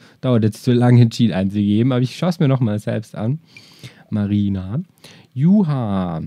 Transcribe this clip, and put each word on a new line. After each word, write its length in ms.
dauert 240
jetzt 180
zu 100
lange, 360
Cheat 240
einzugeben. 580
Aber 120
ich 140
schaue 140
es 80
mir 80
nochmal 320
selbst 380
an. 240
Marina. 720
Juha. 920